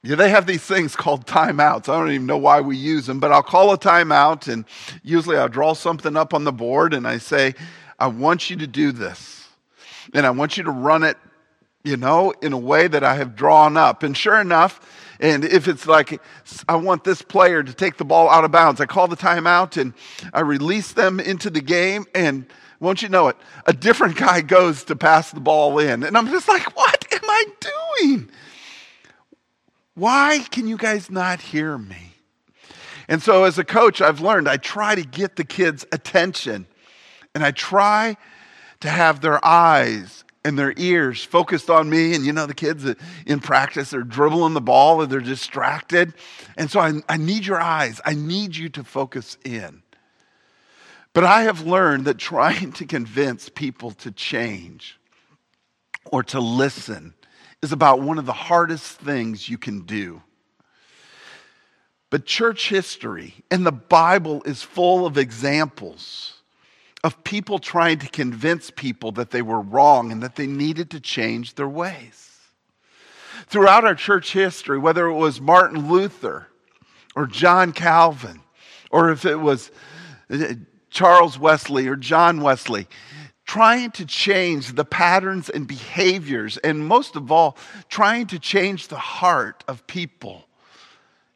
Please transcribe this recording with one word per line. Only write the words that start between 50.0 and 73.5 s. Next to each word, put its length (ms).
But 120
I 180
have 240
learned 380
that 140
trying 560
to 120
convince 600
people 420
to 220
change 840
or 180
to 160
listen 760
is 100
about 280
one 160
of 100
the 60
hardest 680
things 480
you 100
can 220
do. 420
But 160
church 420
history 840
and 160
the 60
Bible 720
is 180
full 420
of 140
examples 1160
of 220
people 340
trying 400
to 100
convince 640
people 400
that 220
they 100
were 180
wrong 520
and 100
that 140
they 100
needed 440
to 100
change 560
their 120
ways. 720
Throughout 360